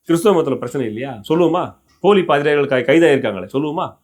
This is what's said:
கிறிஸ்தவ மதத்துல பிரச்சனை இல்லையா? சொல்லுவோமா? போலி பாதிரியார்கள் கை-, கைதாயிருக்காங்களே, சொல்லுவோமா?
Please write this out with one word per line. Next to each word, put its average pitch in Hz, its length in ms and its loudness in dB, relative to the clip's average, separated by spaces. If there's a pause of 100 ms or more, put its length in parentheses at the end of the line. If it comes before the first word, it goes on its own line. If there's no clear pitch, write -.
கிறிஸ்தவ 202 420 0
மதத்துல 131 120 -2
பிரச்சனை 123 320 -6
இல்லையா? 110 420 -10
சொல்லுவோமா? 165 520 0 (200)
போலி 196 200 4
பாதிரியார்கள் 147 460 0
கை-, 127 220 -2
கைதாயிருக்காங்களே, 135 580 2
சொல்லுவோமா? 147 580 -6